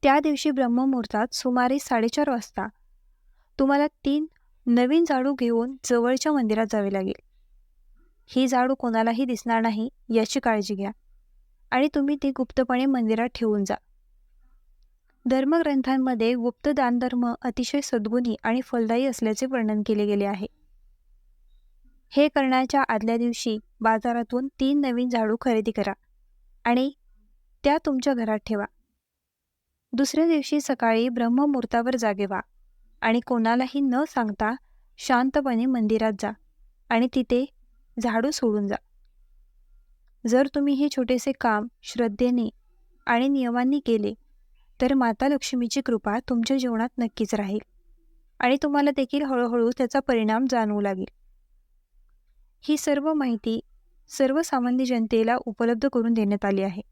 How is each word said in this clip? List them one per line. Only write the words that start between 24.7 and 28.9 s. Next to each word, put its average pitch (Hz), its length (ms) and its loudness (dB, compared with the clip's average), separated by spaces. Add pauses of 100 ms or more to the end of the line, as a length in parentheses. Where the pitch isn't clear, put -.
नवीन 254 280 0
झाडू 226 320 0
खरेदी 220 300 0
करा 202 220 -2 (720)
आणि 254 260 2 (720)
त्या 190 120 4 (100)
तुमच्या 269 280 0
घरात 220 320 -2
ठेवा. 208 180 -4 (1300)